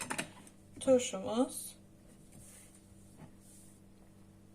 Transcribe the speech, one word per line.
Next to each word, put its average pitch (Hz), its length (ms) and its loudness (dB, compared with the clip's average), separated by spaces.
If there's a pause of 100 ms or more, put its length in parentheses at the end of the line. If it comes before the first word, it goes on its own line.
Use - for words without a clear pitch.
(800)
turşumuz 233 960 6 (2750)